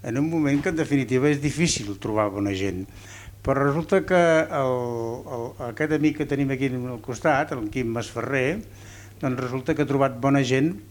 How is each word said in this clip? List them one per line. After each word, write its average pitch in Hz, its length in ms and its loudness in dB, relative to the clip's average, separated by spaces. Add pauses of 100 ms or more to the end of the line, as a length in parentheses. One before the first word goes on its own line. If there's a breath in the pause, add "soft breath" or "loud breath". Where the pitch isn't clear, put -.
en 120 160 -4
un 143 80 2
moment 147 380 2
que, 185 100 0
en 156 60 -2
definitiva, 135 500 2
és 147 80 2
difícil 139 640 -2
trobar 107 320 2
bona 101 240 0
gent. 95 300 -2 (580 loud breath)
Però 135 160 2
resulta 156 480 2
que 185 80 6 (240)
el, 143 320 0 (640)
el, 117 60 -6 (240)
aquest 147 320 -2
amic 147 180 2
que 151 100 -2
tenim 139 280 0
aquí 131 180 -2
al 123 320 -6
costat, 143 480 0
el 110 160 -4
Quim 117 240 -2
Masferrer, 127 640 -2 (640 loud breath)
doncs 131 160 -2
resulta 127 400 -2
que 147 80 2
ha 143 40 -10
trobat 135 280 2
bona 139 240 4
gent 135 300 2 (200)